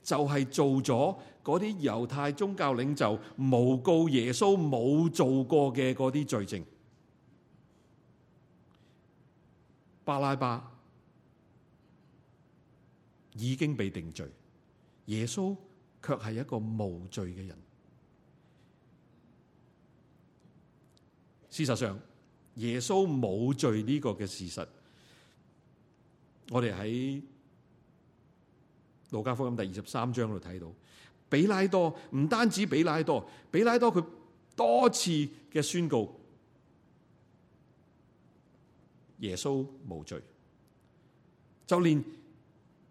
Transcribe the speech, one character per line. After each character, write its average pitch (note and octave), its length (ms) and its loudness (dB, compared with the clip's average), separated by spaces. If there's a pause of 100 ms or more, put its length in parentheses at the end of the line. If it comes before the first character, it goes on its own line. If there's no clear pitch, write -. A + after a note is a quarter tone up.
就 - 120 0 (120)
係 C#3 200 2
做 C#3+ 180 2 (140)
咗 C#3 380 2 (240)
嗰 D3+ 160 0
啲 G3+ 240 -2
猶 A#2 240 0
太 C#3+ 240 -4
宗 G3 240 -4
教 C#3+ 220 0
領 C3+ 200 -2
袖 A2 220 2 (180)
誣 B2+ 460 4
告 E3 260 4
耶 B2+ 240 2
穌 G3 240 4
冇 D3+ 540 2
做 C3+ 320 4
過 C#3 300 4
嘅 C3 200 2
嗰 C3 160 0
啲 C#3+ 160 0
罪 G#2 220 -2
證。 F2+ 180 -8 (3500)
巴 C#3+ 160 0
拉 C#3 160 2
巴 B2 420 -4 (2500)
已 B2 240 -4
經 D3+ 200 -2
被 G2+ 140 -2
定 E2 220 -10
罪， D2+ 180 -12 (760)
耶 A2 200 -2
穌 F#3+ 300 -4 (440)
卻 - 140 -4
係 A2 200 -8
一 A#2+ 100 -6
個 C3 140 -6
無 G#2+ 500 -6
罪 G2+ 160 -8 (100)
嘅 F#2+ 100 -12
人。 E2+ 140 -16 (4000)
事 D#3 140 -2
實 B2+ 80 0
上， G#2 240 -4 (560)
耶 A#2 240 -4
穌 F#3+ 300 0
冇 A#2+ 440 -2
罪 A#2 300 0
呢 C3 160 -2
個 C3 120 -2
嘅 G2+ 140 -6
事 F#2 240 -10
實， E2 160 -10 (1900)
我 B2 120 0
哋 A2+ 100 -2
喺 B2 480 -6 (1900)
路 A2 140 -4
加 B2+ 100 -2
福 B2 140 -2
音 B2 80 -4
第 A2+ 60 -4
二 F#2+ 100 -6
十 G2 100 -10
三 B2 300 -4
章 A2+ 180 -2
度 G2+ 80 -8
睇 F2 220 -12
到， E2 120 -14 (560)
彼 D#3 200 4
拉 G3 180 2
多， F3+ 320 2 (160)
唔 C#3 140 2
單 A3+ 200 4
止 F#3+ 180 2
彼 D3+ 180 2
拉 D#3+ 180 0
多， C#3 260 0 (220)
彼 F#3+ 140 4
拉 A#3 160 4
多 A#3+ 120 4
佢 E3+ 140 2 (480)
多 A#3+ 340 4
次 - 220 2 (400)
嘅 D#3 100 0
宣 E3+ 280 0
告 A2 280 0 (3000)
耶 G2 160 -8
穌 C#3 320 -4 (220)
無 D#2+ 160 -12
罪， - 180 -14 (1400)
就 F3+ 140 2
連 D#3 240 4 (880)